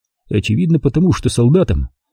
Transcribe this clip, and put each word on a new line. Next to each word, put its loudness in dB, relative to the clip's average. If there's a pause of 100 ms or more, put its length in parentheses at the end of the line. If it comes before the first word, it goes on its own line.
(300)
Очевидно, 0
потому 0
что -4
солдатам 0 (240)